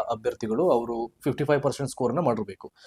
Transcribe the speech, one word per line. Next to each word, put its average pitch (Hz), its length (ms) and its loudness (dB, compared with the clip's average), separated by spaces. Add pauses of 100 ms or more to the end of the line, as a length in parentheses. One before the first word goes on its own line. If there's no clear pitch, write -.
ಅಭ್ಯರ್ಥಿಗಳು 117 640 -2
ಅವರು 117 240 2 (260)
ಫಿಫ್ಟಿ 143 220 -2
ಫೈವ್ 143 180 2
ಪರ್ಸೆಂಟ್ 135 300 -2
ಸ್ಕೋರ್ 123 200 0
ಅನ್ನ 156 140 0
ಮಾಡಿರ್ಬೇಕು. 107 420 -2 (200)